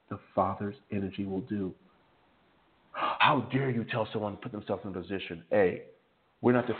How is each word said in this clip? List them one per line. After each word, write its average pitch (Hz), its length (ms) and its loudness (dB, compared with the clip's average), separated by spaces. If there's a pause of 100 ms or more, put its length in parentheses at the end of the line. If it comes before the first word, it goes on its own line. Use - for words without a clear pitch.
(100)
the 104 80 -8 (160)
Father's 101 420 0 (160)
energy 98 340 -2
will 95 160 -2
do. 98 320 -4 (1160)
How - 480 2 (120)
dare 131 180 2
you 113 140 0
tell 113 280 -2
someone 104 200 -2
to 98 60 -10
put 127 140 -12
themselves 104 320 -4
in 101 60 -8
a 92 100 -6
position? 87 420 -6 (100)
A, 90 300 4 (580)
we're 120 120 6
not 120 160 4
to 110 120 0